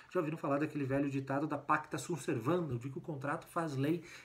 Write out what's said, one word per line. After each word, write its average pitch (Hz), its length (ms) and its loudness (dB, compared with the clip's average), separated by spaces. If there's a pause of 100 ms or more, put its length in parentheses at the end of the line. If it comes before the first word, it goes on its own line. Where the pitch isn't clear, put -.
já 180 100 0
ouviram 156 180 0
falar 143 200 2
daquele 147 280 0
velho 139 260 2
ditado 135 340 0
da 143 120 0
pacta 151 420 0
sunt 170 200 -4
servanda, 143 560 2
de 120 140 -4
que 131 80 -8
o - 40 -10
contrato 143 440 -4
faz 160 300 -2
lei 151 280 2 (220)